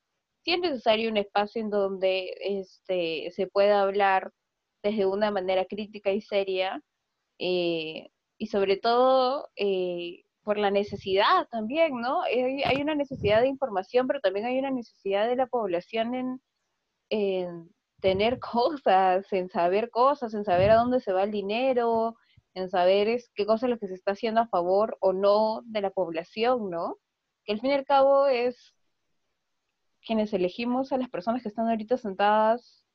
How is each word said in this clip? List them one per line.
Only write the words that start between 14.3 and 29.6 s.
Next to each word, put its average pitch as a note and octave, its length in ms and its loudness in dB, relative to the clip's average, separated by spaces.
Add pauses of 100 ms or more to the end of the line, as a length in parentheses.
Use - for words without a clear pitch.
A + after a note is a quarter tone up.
hay B3+ 100 -2
una C4+ 140 -2
necesidad G#3+ 560 -4
de B3 80 0
la B3+ 100 0
población A3+ 720 -4
en, B3+ 260 -8 (680)
en F3+ 600 -4 (300)
tener G3+ 400 0
cosas, G3 920 2
en F#3 200 -2
saber G3 400 0
cosas, B3 420 0
en G#3 100 -6
saber G3 280 4
a A3 60 8
dónde B3 240 2
se G3 120 -4
va F#3+ 120 2
el G#3+ 60 -4
dinero, A3+ 840 -2 (400)
en F#3 120 -6
saber F#3 400 4
es, A#3+ 280 -4
qué G3+ 100 -2
cosa A3 220 2
es - 20 0
lo A#3 80 -2
que G3+ 100 -8
se F#3 60 -10
está G3 200 -4
haciendo A3 280 0
a A#3 60 -4
favor F#3+ 540 2
o F#3+ 120 4
no G#3+ 520 2
de G#3+ 160 -6
la F#3+ 100 -2
población, G3 800 -2
¿no? F#3+ 260 -6 (480)
Que G#3 80 -4
al G#3+ 80 -4
fin C4 80 -2
y C#4+ 40 2
al C4+ 120 -2
cabo C#4 400 4
es B3 480 -2 (1300)